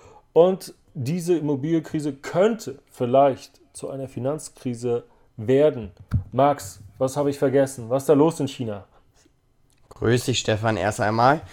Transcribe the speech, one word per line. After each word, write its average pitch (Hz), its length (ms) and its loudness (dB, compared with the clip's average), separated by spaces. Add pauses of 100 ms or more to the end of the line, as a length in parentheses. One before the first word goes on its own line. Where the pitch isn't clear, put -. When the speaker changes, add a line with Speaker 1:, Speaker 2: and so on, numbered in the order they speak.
(340)
Speaker 1:
Und 180 400 2 (200)
diese 165 440 -2
Immobilienkrise 151 760 -2
könnte 185 680 -2 (120)
vielleicht 135 720 2 (100)
zu - 180 -12
einer 135 200 -10
Finanzkrise 120 960 -6 (320)
werden. 127 560 2 (400)
Max, 139 480 0 (160)
was 131 180 -2
habe 143 140 0
ich 139 100 -6
vergessen? 131 500 0
Was 135 140 -2
ist - 60 -4
da 151 40 6
los 156 280 2
in 131 80 -4
China? 107 340 -8 (1040)
Speaker 2:
Grüß 117 380 0
dich, 123 140 -2
Stefan, 110 360 0
erst 101 240 -2
einmal. 117 400 2 (140)